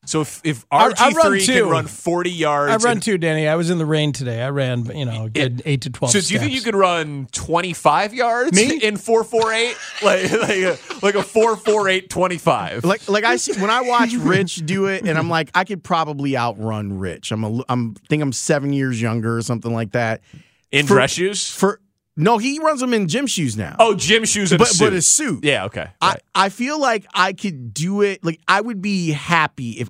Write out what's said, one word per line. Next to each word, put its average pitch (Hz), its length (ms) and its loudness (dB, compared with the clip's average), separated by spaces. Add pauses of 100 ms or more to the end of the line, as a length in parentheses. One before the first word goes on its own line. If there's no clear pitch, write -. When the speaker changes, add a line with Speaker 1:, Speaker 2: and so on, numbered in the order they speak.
Speaker 1:
so 156 160 -2
if, - 240 -8
if 143 260 -4
Speaker 2:
I, 214 260 4
I 262 120 6
run 311 80 0
Speaker 1:
R 320 180 4
G 190 100 2
three - 0 - (100)
Speaker 2:
too. 233 80 4
Speaker 1:
can 190 60 0
run 160 180 0
forty 175 440 -2
yards 147 400 0
Speaker 2:
I 220 40 4 (120)
run 240 60 4
Speaker 1:
and 202 100 -2
Speaker 2:
too, 208 140 0
Danny. 156 280 0
I 156 100 2
was 170 140 0
in 180 80 0
the 160 80 0
rain 151 280 0
today. 120 280 -6
I 135 100 -4
ran, 127 340 -2 (120)
you 147 60 -6
know, 110 220 -6
a 110 40 -6
good 120 300 -2
Speaker 1:
It, - 80 -8
Speaker 2:
eight 139 140 0
to - 80 -8
twelve 127 240 -2
Speaker 1:
so 196 80 4
do 175 120 -4
you 220 60 0
think 294 120 -2
Speaker 2:
steps. 262 40 -2
Speaker 1:
you 262 60 -2
could 208 180 -2
run 156 540 0
twenty-five 170 800 0
yards 240 420 0
Speaker 2:
Me? 269 260 4
Speaker 1:
in 214 140 0
four 226 300 0
four 226 260 0
eight? 226 240 -2 (140)
<laughs> - 120 -12
Like, 190 300 2
like 220 200 0
a, 185 260 0 (240)
like 202 140 0
a 190 80 0
four 220 340 2
four 208 320 2
eight 190 200 -2
twenty-five? 143 760 -2
Speaker 3:
Like, 202 240 0
like, 208 160 2
I 240 100 2
see, 339 240 -4
when 196 120 0
I 247 100 2
watch 240 320 2
Speaker 1:
<laughs> 247 40 -2
Speaker 3:
Rich 185 480 0
do 196 200 0
it, 196 200 -4
and 160 120 0
I'm - 120 0
like, 160 240 0
"I 185 120 2
could 190 180 -8
probably 147 540 -2
outrun 107 600 -4
Rich." 90 340 -8
I'm 110 100 -4
a, 110 240 -4
I'm, 120 280 -2 (120)
think 151 160 0
I'm 139 80 -2
seven 143 400 -2
years 131 300 -2
younger 117 340 0
or 117 60 -2
something 117 320 -4
like 113 180 -4
that. 113 300 -2 (500)
Speaker 1:
In 143 160 4
Speaker 3:
For 135 60 6
Speaker 1:
dress 131 180 6
shoes? 185 380 -2
Speaker 3:
for, - 320 0 (380)
no, 214 200 4
he 269 200 -2
runs 311 220 0
them 247 140 0
in 202 120 0
gym 240 200 0
shoes 139 280 -2
now. 95 240 -6
Speaker 1:
Oh, 220 160 6
gym 202 300 2
shoes 196 260 0
and 175 80 6
Speaker 3:
But, 226 120 6
Speaker 1:
a - 20 2
suit. 190 120 4
Speaker 3:
but 202 80 2
a 180 100 0
suit. 214 420 0
Speaker 1:
Yeah, 120 200 0
okay. 90 220 -8 (140)
Speaker 3:
I, 170 80 4
Speaker 1:
Right. - 120 -2 (140)
Speaker 3:
I 196 140 4
feel 269 300 -4
like 240 340 0
I 190 200 2
could 139 420 -8
do 190 260 -2
it. 202 220 0
Like, 165 240 -4
I 190 120 4
would 220 220 -6
be 180 300 -2
happy 147 600 -2
if 113 160 -8